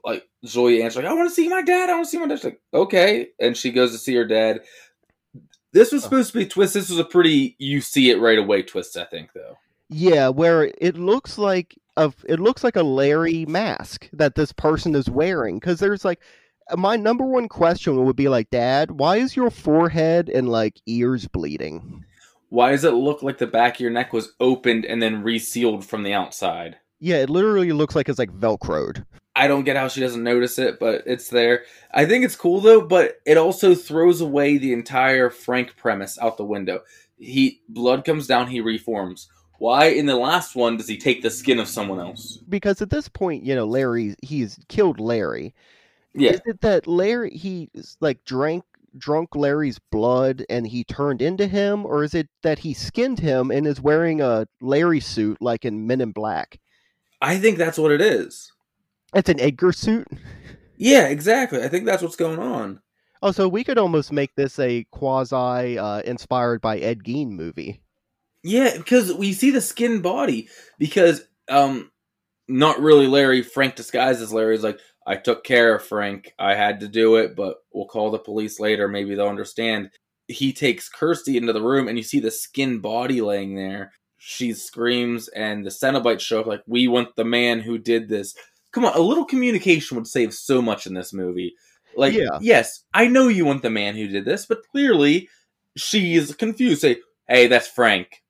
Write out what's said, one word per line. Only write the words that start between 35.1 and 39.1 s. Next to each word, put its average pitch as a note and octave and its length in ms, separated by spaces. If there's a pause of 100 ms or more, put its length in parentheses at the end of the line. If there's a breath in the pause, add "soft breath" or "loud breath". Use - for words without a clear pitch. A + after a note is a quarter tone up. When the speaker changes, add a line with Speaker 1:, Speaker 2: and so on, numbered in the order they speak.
Speaker 1:
Frank B2 460
premise G2 440
out A#2 180
the G#2 80
window. F#2+ 380 (340 soft breath)
He, C3 500
blood B2 380
comes D#3 220
down, B2 200
he B2 140
reforms. A2 680 (320)